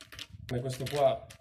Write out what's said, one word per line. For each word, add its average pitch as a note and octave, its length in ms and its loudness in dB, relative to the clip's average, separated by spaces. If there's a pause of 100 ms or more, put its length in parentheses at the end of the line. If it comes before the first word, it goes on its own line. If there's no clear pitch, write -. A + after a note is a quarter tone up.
(460)
come B2 140 -2
questo B2+ 300 -4
qua, C3+ 340 4 (160)